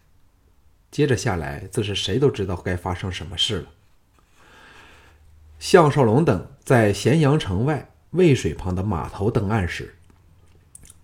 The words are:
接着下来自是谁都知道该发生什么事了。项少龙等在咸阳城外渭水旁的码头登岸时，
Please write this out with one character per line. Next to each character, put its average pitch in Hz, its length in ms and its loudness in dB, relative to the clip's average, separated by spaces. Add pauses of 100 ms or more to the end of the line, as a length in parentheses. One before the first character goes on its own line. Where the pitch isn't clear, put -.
(920)
接 147 120 0
着 131 120 2
下 98 180 -2
来 73 380 -8
自 117 100 -2
是 101 140 -6
谁 95 240 -4
都 139 100 4
知 98 160 -4
道 92 80 -6
该 90 220 -4
发 90 180 -6
生 95 160 -8
什 85 160 -10
么 90 100 -14
事 120 220 -2
了。 69 120 -14 (1900)
项 165 320 6
少 139 140 2
龙 147 200 4
等 113 280 0 (100)
在 113 300 4
咸 120 260 2
阳 147 180 4
城 107 280 -2
外 143 280 -4 (180)
渭 165 220 4
水 95 220 0
旁 92 180 -6
的 92 120 -4
码 82 240 -4
头 101 200 -4
登 98 200 0
岸 101 200 0
时， - 280 -12 (1080)